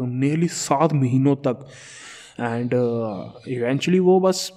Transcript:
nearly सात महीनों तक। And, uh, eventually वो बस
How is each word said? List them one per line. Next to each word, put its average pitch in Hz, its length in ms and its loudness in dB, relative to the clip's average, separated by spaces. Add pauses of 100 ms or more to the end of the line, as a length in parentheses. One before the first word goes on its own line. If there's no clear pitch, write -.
(220)
nearly 156 280 0
सात 151 440 0
महीनों 135 420 2 (120)
तक। 120 180 -4 (760)
And, 120 340 -4
uh, 117 840 -4
eventually 135 420 2
वो 185 200 6
बस 185 380 0